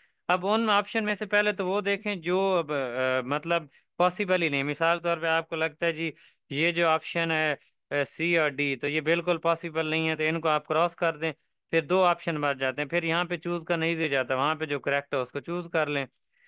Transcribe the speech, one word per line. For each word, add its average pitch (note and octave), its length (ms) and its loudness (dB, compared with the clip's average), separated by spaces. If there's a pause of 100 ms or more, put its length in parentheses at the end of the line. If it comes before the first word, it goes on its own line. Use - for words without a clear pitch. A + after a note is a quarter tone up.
(300)
अब F3+ 140 2
उन A3 260 2
ऑप्शन G#3 340 0
में G#3 120 -2
से G#3 100 -6
पहले G#3 280 2
तो F#3 120 -2
वो F#3+ 160 0
देखें G3+ 400 -2
जो F#3 320 2
अब, D#3+ 180 0
अ, C3 540 0
मतलब D3+ 440 -2 (280)
पॉसिबल F3+ 440 2
ही D#3+ 80 2
नहीं। C#3 140 0
मिसाल E3 360 0
तौर E3+ 200 -2
पे D#3+ 80 -4
आपको E3 280 0
लगता D#3+ 300 -2
है E3+ 80 2
जी, D#3 200 -6 (380)
ये D#3 200 2
जो E3+ 160 2
ऑप्शन E3 440 0
है, D#3 260 0 (340)
अ, C#3+ 120 2
सी E3+ 340 -2
और D#3 120 4
डी, C#3 260 -2
तो B2+ 120 -4
ये D3+ 140 -2
बिल्कुल E3 360 0
पॉसिबल D#3+ 520 -2
नहीं D#3+ 180 0
है, D#3+ 80 0
तो D#3 80 -4
इनको D#3+ 260 0
आप D3+ 180 0
क्रॉस E3 280 2
कर E3 220 0
दें। D#3 140 -2 (400)
फिर D#3+ 140 2
दो F#3 180 4
ऑप्शन E3+ 340 2
बच C#3+ 200 0
जाते C3 240 -2
हैं, C#3+ 80 -4
फिर E3+ 160 -2
यहाँ E3+ 200 0
पे F3 120 -6
चूज़ F3 280 -4
का F3 100 0
नहीं E3 200 0
दिया D#3+ 120 -2
जाता, C3+ 280 0
वहाँ C#3+ 200 0
पे D3+ 100 -6
जो C#3+ 140 -2
करेक्ट C#3+ 360 -2
है C3 60 2
उसको B2 180 -6
चूज़ E3+ 300 -8
कर D#3 180 0
लें। C#3+ 200 -2 (400)